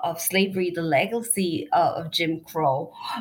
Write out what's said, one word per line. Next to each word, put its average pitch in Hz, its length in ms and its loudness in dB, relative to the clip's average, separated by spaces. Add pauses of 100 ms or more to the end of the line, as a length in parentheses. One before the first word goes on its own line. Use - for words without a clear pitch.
of 165 180 -4
slavery, 190 520 0
the 170 80 -2
legacy, 175 920 0
uh, 156 240 4
of 165 140 -6
Jim 165 300 0
Crow, 151 520 0 (280)